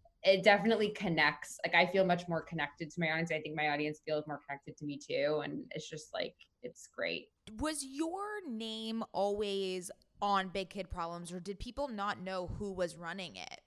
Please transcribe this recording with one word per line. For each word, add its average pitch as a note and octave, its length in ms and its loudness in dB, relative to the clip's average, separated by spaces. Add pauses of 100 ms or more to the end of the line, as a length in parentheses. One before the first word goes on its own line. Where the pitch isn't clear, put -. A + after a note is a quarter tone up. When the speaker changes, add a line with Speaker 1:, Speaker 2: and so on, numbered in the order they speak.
(240)
Speaker 1:
it F#3+ 180 8
definitely G#3 480 8
connects. D#3 720 2
Like, E3+ 100 2
I F3+ 180 8
feel F#3+ 120 6
much F3 240 2
more E3 140 0
connected D#3 480 -4
to F3 100 -4
my D#3+ 100 2
audience. E3 200 0
I D#3 100 0
think D#3 160 -6
my D3+ 120 2
audience D3+ 380 0
feels D3+ 200 -2
more D3 200 -6
connected C#3+ 320 -10
to D3+ 60 -10
me C#3+ 140 -6
too. C#3+ 460 0
And D3 280 -6
it's D#3+ 160 -8
just, - 260 -12
like, - 200 -4 (280)
it's - 240 -14
great. - 420 -6 (300)
Speaker 2:
Was D4 260 -2
your F4+ 640 -6
name A3 640 -6
always G3 800 0 (320)
on G3 260 2
Big F#3+ 220 -4
Kid F#3 200 -8
Problems, E3+ 420 -6
or F3+ 80 -6
did F#3 180 -8
people - 300 -4
not G#3 320 -4
know F#3 260 -4
who G3+ 260 -6
was F3+ 240 -2
running E3+ 400 -10
it - 300 -12